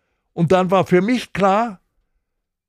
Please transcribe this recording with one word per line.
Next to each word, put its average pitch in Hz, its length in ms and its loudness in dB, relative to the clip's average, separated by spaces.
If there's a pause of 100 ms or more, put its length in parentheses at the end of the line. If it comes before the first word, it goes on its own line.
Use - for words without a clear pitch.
(340)
Und 170 180 0
dann 185 180 2
war 190 160 2
für 180 140 2
mich 226 320 -4
klar, 196 480 -2 (880)